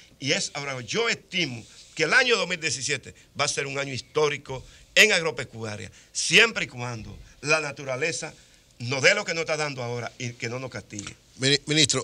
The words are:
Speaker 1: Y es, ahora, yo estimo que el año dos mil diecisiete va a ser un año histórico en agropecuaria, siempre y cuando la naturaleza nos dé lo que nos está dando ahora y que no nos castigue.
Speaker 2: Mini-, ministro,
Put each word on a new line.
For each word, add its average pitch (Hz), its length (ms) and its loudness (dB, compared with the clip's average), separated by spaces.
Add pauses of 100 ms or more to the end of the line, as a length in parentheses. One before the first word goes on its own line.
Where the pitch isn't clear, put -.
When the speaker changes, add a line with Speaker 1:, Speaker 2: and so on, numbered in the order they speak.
(200)
Speaker 1:
Y 139 140 0
es, 190 200 -2
ahora, 139 280 -6
yo 175 260 -2
estimo 156 580 -4 (300)
que 156 80 0
el 160 100 2
año 247 220 6
dos 196 140 0
mil 180 100 -4
diecisiete 139 560 -4 (240)
va 143 60 2
a - 20 2
ser 143 180 -2
un 139 140 -6
año 139 140 -4
histórico 135 680 -2 (320)
en 208 200 8
agropecuaria, 117 760 -4 (220)
siempre 202 540 4
y - 20 -6
cuando 120 500 -8 (220)
la 156 220 2
naturaleza 147 720 -4 (460)
nos 127 220 -4
dé 185 140 6
lo 208 80 0
que 185 100 -6
nos 165 100 -2
está 160 120 -2
dando 143 260 -4
ahora 120 380 -6
y 123 140 -8
que 120 160 -8
no 123 100 -6
nos 131 100 -10
castigue. 104 460 -12 (240)
Speaker 2:
Mini-, 135 280 4
ministro, 147 360 4